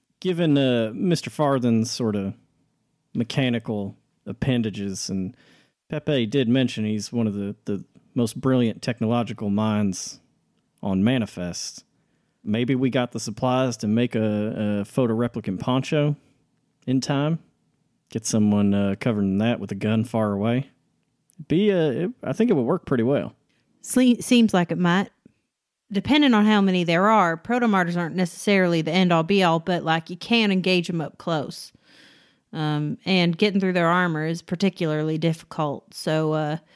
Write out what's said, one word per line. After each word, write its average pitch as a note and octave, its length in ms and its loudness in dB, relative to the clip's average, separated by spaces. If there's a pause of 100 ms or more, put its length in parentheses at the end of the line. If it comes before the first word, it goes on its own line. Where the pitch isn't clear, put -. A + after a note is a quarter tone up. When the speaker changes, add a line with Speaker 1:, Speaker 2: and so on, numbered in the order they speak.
(200)
Speaker 1:
given, E3+ 380 2
uh, A#2+ 360 2
Mister E3+ 360 -2
Farthen's A#2+ 600 2
sort A2 260 -2
of G2 180 -4 (800)
mechanical A#2 840 -2 (300)
appendages, G2+ 840 -4
and F#2+ 260 -6 (540)
Pepe D3 360 -2
did B2 240 0
mention A#2+ 360 0
he's G#2+ 260 -4
one A#2 160 0
of G#2 60 -2
the, G2+ 220 -6 (100)
the G2+ 180 -4 (300)
most A#2+ 260 -2
brilliant B2+ 420 0
technological A#2 680 -2
minds G#2 720 -2 (600)
on F#2+ 220 0
Manifest, G2+ 800 -4 (600)
maybe A#2+ 320 0
we B2+ 140 0
got B2 220 -2
the - 80 -8
supplies B2+ 580 -2
to A2 100 -4
make A#2 280 0
a, A2+ 40 0
a G#2+ 680 -2
photoreplicant A2+ 720 -2
poncho D3 560 0 (720)
in C3 140 0
time. D3 380 -2 (680)
Get - 160 -8
someone, G#2 480 2
uh, G2+ 260 0
covering G2+ 380 0
that A2 220 0
with F#2+ 120 -10
a G#2 40 -6
gun G#2+ 280 0
far A2 300 -2
away. A#2 360 -2 (800)
Be, G3+ 240 2
uh, E3 200 2
it, E3 200 -4 (120)
I - 100 -4
think A#3+ 160 0
it G#3 60 4
would B2+ 100 2
work E3+ 200 -2
pretty A#2+ 180 0
well. A#2 300 0 (480)
Speaker 2:
Sle-, B3 400 2
seems A#3 320 4
like F3 180 2
it E3 60 -4
might. F3+ 320 0 (840)
Depending C4 420 2
on G#3 120 6
how G#3+ 160 6
many F#3 220 2
there E3+ 240 2
are, F#3+ 300 4
protomartyrs G3 600 0
aren't F3 180 -4
necessarily F3+ 680 2
the D#3 100 -4
end-all, F3 320 4
be-all, F3 360 2
but, E3+ 240 -2
like, E3 260 -2
you F#3 60 -10
can A3 360 0
engage F#3 380 2
'em E3+ 120 -4
up - 160 -10
close. - 540 -6 (800)
Um, D3+ 540 -4
and F3 320 2
getting G3+ 220 2
through F#3 140 0
their E3+ 160 2
armor E3+ 360 0
is E3 160 -4
particularly D#3+ 800 -2
difficult. D#3+ 760 -4
So, D#3 400 -2
uh, D#3 240 -2 (180)